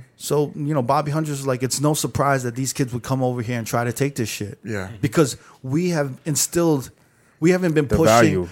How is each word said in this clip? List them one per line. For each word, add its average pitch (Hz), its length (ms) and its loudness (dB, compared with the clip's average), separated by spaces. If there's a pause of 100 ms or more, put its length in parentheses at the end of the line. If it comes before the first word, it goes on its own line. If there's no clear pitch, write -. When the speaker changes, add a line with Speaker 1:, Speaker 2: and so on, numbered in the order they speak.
(160)
Speaker 1:
So, 143 380 -2
you 147 180 -4
know, 143 100 0
Bobby 147 280 0
Hunter's 147 360 -4
like, 127 160 -2
"It's 127 180 -2
no 147 140 2
surprise 135 500 0
that 120 100 -4
these 131 180 -4
kids 123 200 -2
would 120 100 -6
come 131 200 -2
over 123 200 -2
here 120 160 -4
and 110 80 -6
try 120 180 0
to 120 80 -2
take 143 220 -2
this 113 140 -2
shit." - 360 -8
Speaker 2:
Yeah. 98 260 -6 (100)
Speaker 1:
Because 131 360 0 (260)
we 160 280 -2
have 143 340 -2
instilled, 160 680 0 (500)
we 160 100 6
haven't 180 240 2
been 147 140 2
Speaker 3:
The 107 80 0
Speaker 1:
pushing. 160 100 4
Speaker 3:
value. 104 460 6